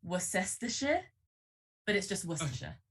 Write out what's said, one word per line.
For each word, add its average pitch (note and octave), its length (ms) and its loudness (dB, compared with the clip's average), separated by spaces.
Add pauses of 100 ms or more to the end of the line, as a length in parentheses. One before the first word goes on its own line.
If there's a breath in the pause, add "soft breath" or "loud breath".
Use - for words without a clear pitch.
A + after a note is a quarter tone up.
Worcestershire, G#3+ 960 0 (840)
but G#3+ 100 4
it's F#3+ 100 2
just F#3+ 180 -2
Worcestershire. D3 520 -4 (140)